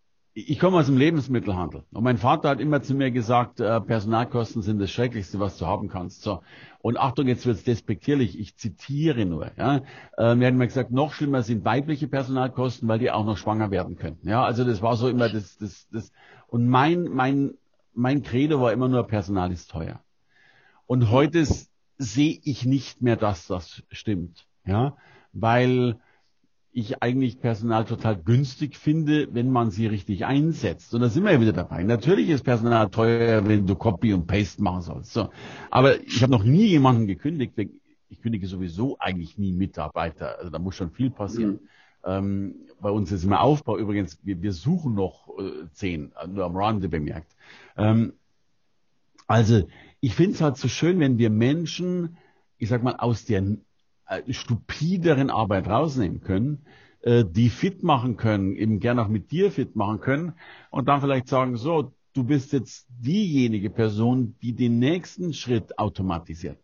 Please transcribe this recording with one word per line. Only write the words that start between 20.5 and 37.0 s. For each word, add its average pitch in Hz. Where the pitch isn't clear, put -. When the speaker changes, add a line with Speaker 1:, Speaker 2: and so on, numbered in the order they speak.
Speaker 1:
Und 120
heute 151
s-, 131
sehe 139
ich 123
nicht 127
mehr, 120
dass 104
das -
stimmt, 87
ja, 117
weil 123
ich 117
eigentlich 127
Personal 113
total 110
günstig 127
finde, 151
wenn 120
man 120
sie 104
richtig 101
einsetzt. 139
Und 117
da 123
sind 127
wir 208
ja 143
wieder 110
dabei. 85
Natürlich 143
ist 139
Personal 113
teuer, 113
wenn 104
du 92
Copy 113
und 87
Paste 101
machen 90
sollst. -
So. 113
Aber 131
ich -
habe 131
noch 110
nie 156
jemanden 127